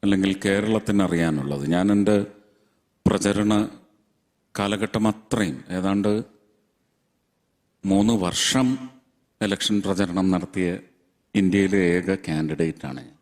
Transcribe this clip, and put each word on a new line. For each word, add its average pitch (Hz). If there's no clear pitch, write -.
അല്ലെങ്കിൽ 98
കേരളത്തിന് 101
അറിയാനുള്ളത്. 78
ഞാൻ 90
എൻ്റെ 101
പ്രചരണ 101
കാലഘട്ടം 107
അത്രയും, 101
ഏതാണ്ട് 98
മൂന്ന് 101
വർഷം 107
ഇലക്ഷൻ 101
പ്രചരണം 95
നടത്തിയ 90
ഇന്ത്യയിലെ 98
ഏക 90
കാൻഡിഡേറ്റാണ് 78
ഞാൻ. -